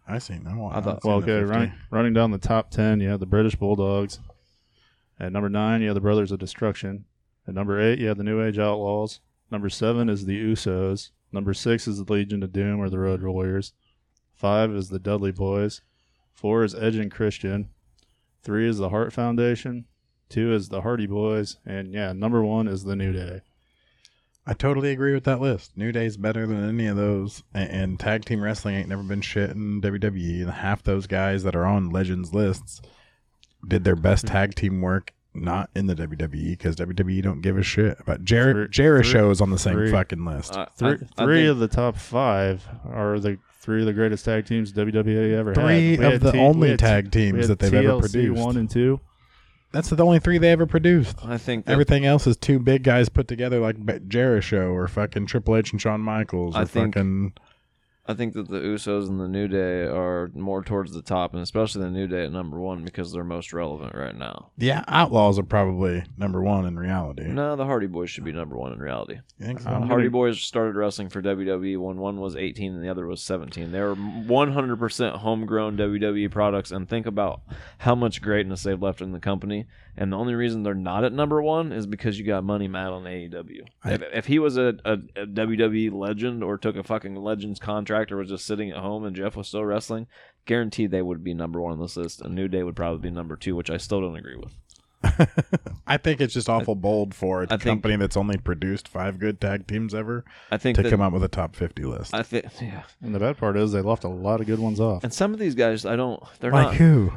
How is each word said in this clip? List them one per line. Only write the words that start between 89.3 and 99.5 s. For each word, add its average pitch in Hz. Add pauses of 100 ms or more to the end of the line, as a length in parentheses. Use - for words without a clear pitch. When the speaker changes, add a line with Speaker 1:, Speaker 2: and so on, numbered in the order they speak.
Speaker 2:
was 101
still 107
wrestling, 110 (400)
guaranteed 113
they 92
would 87
be 87
number 82
one 85
on 78
this 87
list, 85
and -
New 95
Day 92
would 87
probably 85
be 87
number 82
two, 92
which 85
I 82
still 101
don't 85
agree 67
with. - (540)
Speaker 1:
<laughs> -
I 143
think 147
it's 127
just 120
awful 113
Speaker 2:
I, -
Speaker 1:
bold 101
for 92
a -
Speaker 2:
I 92
think 110
Speaker 1:
company 107
that's 98
only 101
produced 92
five 92
good 104
tag 98